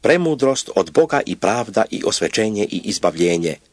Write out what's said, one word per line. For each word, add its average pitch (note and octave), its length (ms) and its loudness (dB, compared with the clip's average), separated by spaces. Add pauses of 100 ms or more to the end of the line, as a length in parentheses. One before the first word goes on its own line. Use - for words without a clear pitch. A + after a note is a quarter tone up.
premudrost C#3+ 720 2
od F#2 160 0
Boga D#3 340 4
i F2 100 -4
pravda A2 560 0
i - 140 -8
osvećenje G#2+ 580 -2
i - 200 -4
izbavljenje, E2+ 720 0 (180)